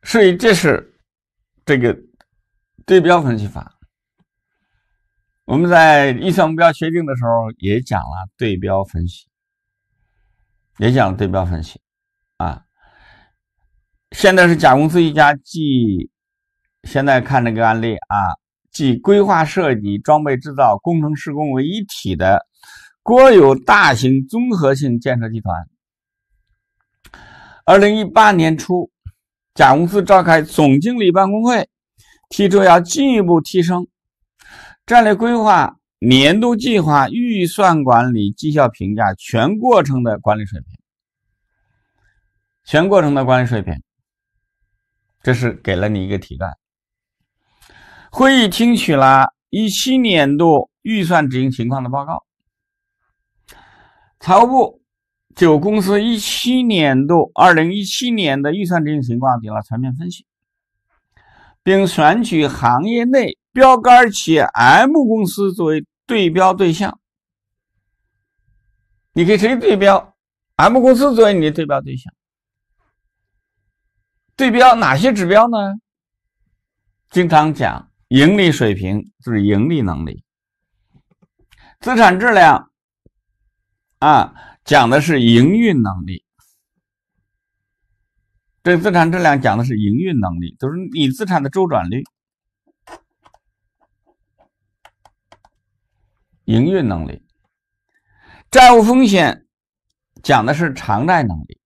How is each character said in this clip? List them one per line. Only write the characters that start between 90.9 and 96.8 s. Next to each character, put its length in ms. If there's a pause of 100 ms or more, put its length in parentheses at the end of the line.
你 160
资 160
产 180
的 80
周 160
转 240
率、 120 (4000)
营 200
运 220